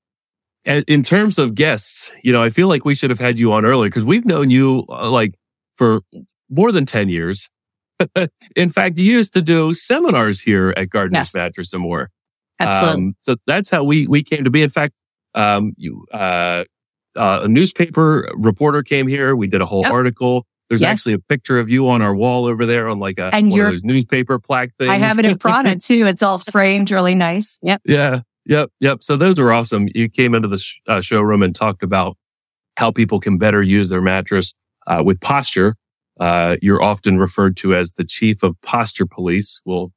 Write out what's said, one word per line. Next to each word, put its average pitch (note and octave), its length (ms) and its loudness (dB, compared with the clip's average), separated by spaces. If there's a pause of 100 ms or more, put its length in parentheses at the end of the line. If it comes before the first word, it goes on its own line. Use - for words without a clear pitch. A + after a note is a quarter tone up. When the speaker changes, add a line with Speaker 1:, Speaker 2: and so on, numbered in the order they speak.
(680)
Speaker 1:
a-, C#3+ 200 0
in D3 160 4
terms G3+ 340 2
of A#2+ 200 0
guests, C#3 560 -4 (100)
you B2 100 2
know, A#2+ 80 4
I A#2 100 2
feel F3 180 2
like D3+ 160 0
we C#3+ 100 2
should C#3 160 -2
have A#2 80 -2
had B2 220 0
you A2+ 120 4
on A2 120 2
earlier A#2 260 2
'cause G#2+ 140 -2
we've G#3+ 200 2
known D3 260 2
you, C3 380 4
uh, G#2 220 -6
like, A2+ 240 0 (420)
for A2 260 2 (460)
more F#3 220 2
than D#3+ 160 0
ten G#2 220 -2
years. F2 420 -6 (480)
<laughs> - 580 -4
In F3+ 140 2
fact, F#3 280 -2
you F#3 140 2
used A#3 200 2
to F#3 100 2
do D#3+ 320 2
seminars E3 640 0
here F#2+ 360 2
at F#2+ 140 -6
Gardner's F#2 280 -2
Speaker 2:
Yes. B2 160 -6
Speaker 1:
Mattress F2 380 -8
and F#2 100 -6
More. E2+ 280 -6 (500)
Speaker 2:
Absolutely. G2 480 0
Speaker 1:
Um, G2 120 -8
so B2+ 140 -2 (140)
that's F#3+ 200 -2
how E3 140 -2
we, D3 240 2
we D3 160 2
came C#3+ 220 -4
to B2+ 60 2
be. D3+ 120 2
In D3 80 0
fact, D3 240 -4 (400)
um, G#2 420 0
you, - 360 -12
uh, F2 520 -4 (520)
uh, G2 260 0
a G#2+ 60 -2
newspaper D#3+ 880 2
reporter C#3+ 480 0
came C#3 240 0
here. C3+ 260 0
We G#2 140 -2
did F#2+ 120 -2
a G2+ 60 -2
whole F#2+ 160 -2
Speaker 2:
Yep. C#3 100 0
Speaker 1:
article. B2 540 0 (220)
There's A#2 120 0
Speaker 2:
Yes. E3+ 180 2
Speaker 1:
actually A2+ 140 -2
a G2+ 80 0
picture C3 400 -2
of A2 100 -2
you C3 180 2
on A#2+ 140 2
our G2+ 120 0
wall B2 320 0
over A#2 200 -2
there A#2 220 0
on, G#2+ 100 -4
like, G2 200 -6
a, F#2 160 -4
Speaker 2:
And G#3+ 160 4
Speaker 1:
one F#3+ 100 4
of - 40 2
Speaker 2:
you're G#2 80 2
Speaker 1:
those F2+ 120 -6
newspaper B2+ 560 0
plaque B2+ 380 -4
things. B2+ 120 -2
Speaker 2:
I - 60 -2
have G#3+ 220 0
it A3+ 60 2
in G3 140 2
Speaker 1:
<laughs> - 0 -
Speaker 2:
Prana G3+ 400 0
too. A#3 280 2
It's F#3+ 160 0
all F#3+ 160 0
framed, G3 520 0
really F#3 240 2
nice. F3+ 480 -2
Yep. F#3+ 220 -2
Speaker 1:
Yeah. C#3+ 360 0 (260)
Yep. D3 240 0 (100)
Yep. C3+ 220 0
So D3 140 -2
those F3+ 220 2
are B2 140 4
awesome. A2+ 420 0
You A2+ 140 0
came A#2+ 260 0
into A2 140 0
the G2 100 -4
sh-, - 300 -12
uh, G#2 140 0
showroom G#2 400 2
and F#2 120 0
talked G#2+ 300 -4
about F2+ 320 -2 (600)
how A#2 140 0
people G#2+ 300 0
can G2 180 0
better G#2 240 2
use G2 280 2
their F#2 120 -2
mattress, F#2 520 -2 (340)
uh, E2+ 160 0
with F#2+ 160 2
posture. A2 560 0 (420)
Uh, F2 440 0
you're G2 200 2
often G2 360 0
referred F#2+ 400 0
to F#2+ 160 0
as F2+ 180 -2
the F2 120 -6
chief G#2+ 380 -2
of F2 200 -2
posture A2 440 -4
police. F#2 580 -4
Well, F2+ 320 -6